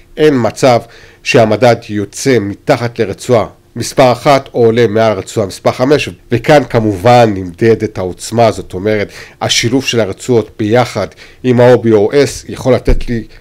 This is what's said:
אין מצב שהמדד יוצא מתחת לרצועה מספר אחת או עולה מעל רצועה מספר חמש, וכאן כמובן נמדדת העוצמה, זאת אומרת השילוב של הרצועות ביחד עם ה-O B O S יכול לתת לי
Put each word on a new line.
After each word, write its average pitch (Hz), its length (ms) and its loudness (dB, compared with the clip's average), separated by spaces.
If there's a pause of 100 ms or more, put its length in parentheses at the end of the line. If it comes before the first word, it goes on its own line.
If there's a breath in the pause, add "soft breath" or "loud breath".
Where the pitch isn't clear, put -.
(180 loud breath)
אין 151 200 4
מצב 120 420 0 (440 loud breath)
שהמדד 113 520 2 (140)
יוצא 107 500 -2
מתחת 117 600 -4
לרצועה 104 460 -2 (300)
מספר 123 360 0
אחת 135 420 0
או 123 120 2
עולה 113 220 2
מעל 110 260 0
רצועה 95 340 -6
מספר - 240 -4
חמש, 131 380 -2 (220)
וכאן 131 380 2
כמובן 110 640 2
נמדדת 101 640 -2
העוצמה, 104 540 -2
זאת 92 220 -10
אומרת 101 360 -4 (320 loud breath)
השילוב 120 440 -2
של 117 140 -4
הרצועות 107 500 -2 (100)
ביחד 110 480 -2 (360 loud breath)
עם 123 160 2
ה-O 123 180 6
B 113 80 -2
O 107 280 2
S 139 360 -2
יכול 123 240 -2
לתת - 360 0
לי 113 140 -6 (180 soft breath)